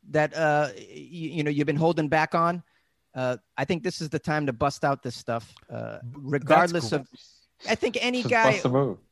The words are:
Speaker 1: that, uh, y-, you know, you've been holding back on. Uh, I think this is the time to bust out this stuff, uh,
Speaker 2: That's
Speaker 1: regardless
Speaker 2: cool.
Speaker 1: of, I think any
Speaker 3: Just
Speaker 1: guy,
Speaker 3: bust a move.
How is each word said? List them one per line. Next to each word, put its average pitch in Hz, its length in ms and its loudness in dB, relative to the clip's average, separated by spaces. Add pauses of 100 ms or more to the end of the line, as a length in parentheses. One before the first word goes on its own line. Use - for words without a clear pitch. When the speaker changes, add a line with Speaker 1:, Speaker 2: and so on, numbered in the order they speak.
(100)
Speaker 1:
that, 151 240 0
uh, 151 400 2
y-, - 120 -16
you 156 580 -8
know, 151 60 0
you've 147 160 2
been 151 100 0
holding 160 320 2
back 156 260 2
on. 170 280 0 (520)
Uh, 127 220 -2 (220)
I 139 80 -2
think 180 160 -2
this 185 180 -6
is 160 80 -6
the 156 100 -4
time 151 280 -2
to 135 80 -2
bust 139 300 -2
out 139 180 0
this 123 140 -8
stuff, - 380 -8 (140)
uh, 113 340 -10
Speaker 2:
That's - 0 - (120)
Speaker 1:
regardless 143 760 2
Speaker 2:
cool. 143 100 0
Speaker 1:
of, 127 80 -16 (600)
I 220 60 4
think 240 260 -2
any 247 220 0
Speaker 3:
Just - 80 0
Speaker 1:
guy, 226 220 6
Speaker 3:
bust 202 120 -2
a - 40 2
move. 127 300 2 (140)